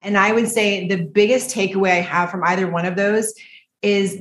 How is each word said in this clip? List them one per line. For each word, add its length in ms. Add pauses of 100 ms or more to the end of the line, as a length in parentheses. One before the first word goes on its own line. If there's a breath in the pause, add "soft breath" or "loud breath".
And 160
I 140
would 160
say 400
the 100
biggest 580
takeaway 360
I 100
have 280
from 140
either 260
one 160
of 100
those 380 (480 loud breath)
is 400